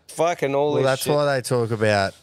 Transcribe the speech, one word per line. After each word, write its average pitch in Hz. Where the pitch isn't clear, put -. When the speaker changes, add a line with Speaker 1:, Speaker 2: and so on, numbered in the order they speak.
Speaker 1:
fucking 156
all 147
Speaker 2:
Well, 143
Speaker 1:
this 131
Speaker 2:
that's 131
Speaker 1:
shit." 156
Speaker 2:
why 147
they 131
talk 117
about 104